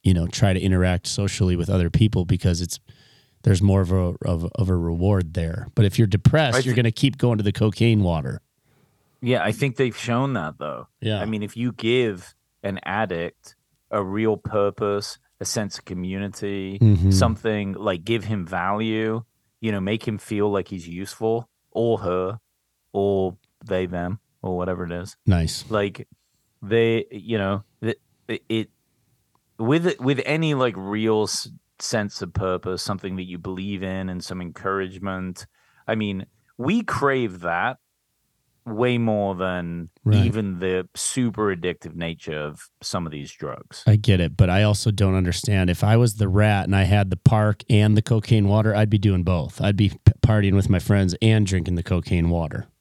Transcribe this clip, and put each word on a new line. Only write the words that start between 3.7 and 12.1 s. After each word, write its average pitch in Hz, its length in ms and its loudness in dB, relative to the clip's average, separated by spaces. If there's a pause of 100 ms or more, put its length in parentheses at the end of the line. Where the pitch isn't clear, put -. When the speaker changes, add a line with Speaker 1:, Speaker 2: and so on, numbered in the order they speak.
Speaker 1:
of 87 100 0
a, 90 240 0 (100)
of, 85 200 0 (100)
of 95 140 0
a 92 60 4
reward 85 600 0
there. 82 400 -4
But 107 100 6
if 98 140 0
you're 113 80 6
depressed, 120 500 4
Speaker 2:
I - 40 4
Speaker 1:
you're 127 120 0
Speaker 2:
thi- 110 80 4
Speaker 1:
gonna 117 100 4
keep 123 280 0
going 120 180 2
to 104 60 -2
the 101 80 2
cocaine 110 500 2
water. 80 400 -2 (840)
Speaker 2:
Yeah, 120 200 2
I 101 80 2
think 131 240 -2
they've 127 200 0
shown 127 380 -2
that, 78 240 -6
though. 67 300 -10 (120)
Speaker 1:
Yeah. 107 220 -2
Speaker 2:
I 98 40 -4
mean, 107 180 -4
if 104 120 -10
you 120 180 -4
give 113 600 0 (300)